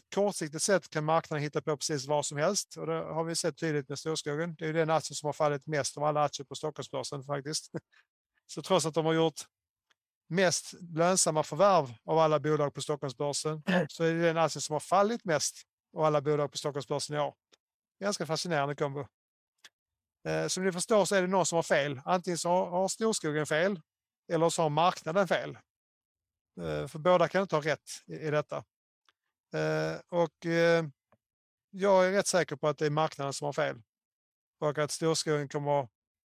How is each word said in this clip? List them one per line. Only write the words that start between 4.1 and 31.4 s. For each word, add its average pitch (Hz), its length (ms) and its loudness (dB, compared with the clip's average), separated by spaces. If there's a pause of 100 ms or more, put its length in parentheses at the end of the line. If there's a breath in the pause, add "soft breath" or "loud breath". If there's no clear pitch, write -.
Det 160 100 -8
är - 20 -4
ju 156 60 -4
den 160 160 2
aktien 151 260 0
som 147 120 -6
har 143 60 -2
fallit 147 340 0
mest 147 300 -2
av 147 60 -4
alla 147 200 2
aktier 143 220 -4
på 135 100 -14
Stockholmsbörsen 143 680 -8
faktiskt. 143 500 -6
<laughs> 165 80 -8 (640 soft breath)
Så - 140 -12
trots 160 240 4
att 156 80 -2
de 160 120 0
har 160 80 4
gjort 160 280 2 (880)
mest 175 440 0 (220)
lönsamma 165 480 2
förvärv 156 500 4 (120)
av 160 120 0
alla 156 220 4
bolag 147 340 0
på 143 80 -10
Stockholmsbörsen, 147 800 -4 (120)
<clears throat> 175 140 0
så - 140 -6
är 165 100 2
det 165 80 0
den 165 160 2
aktien 151 240 2
som - 120 -4
har 147 60 0
fallit 208 460 2
mest 156 300 0 (420)
av 160 60 0
alla 151 180 4
bolag 147 300 0
på - 60 -14
Stockholmsbörsen 143 580 -4
i 147 40 -2
år. 139 160 -4 (640)
Ganska 190 260 -4
fascinerande 147 500 -2
kombo. 143 320 -4 (1200)
Eh, 160 200 0
som 185 160 -4
ni 190 80 0
förstår 185 340 4
så 202 100 2
är 190 60 6
det 180 60 2
någon 185 180 4
som 170 100 0
har 165 80 2
fel. 143 420 0
Antingen 175 320 0
så 170 120 -2
har, 180 200 2
har 185 180 0
storskogen 160 580 -2
fel, 170 360 0 (500)
eller 165 180 4
så 170 120 0
har 156 80 2
marknaden 170 580 2
fel. 143 300 -2 (1040)
Eh, 151 260 -4
för 156 120 -14
båda 170 280 6
kan 190 140 0
inte 185 140 -2
ha 147 80 0
rätt 147 260 -4 (180)
i, 165 60 -14
i 156 180 -6
detta. 147 260 -2 (960)
Eh, 156 460 -2 (100)
och, 170 360 -2
eh, 170 400 4 (840)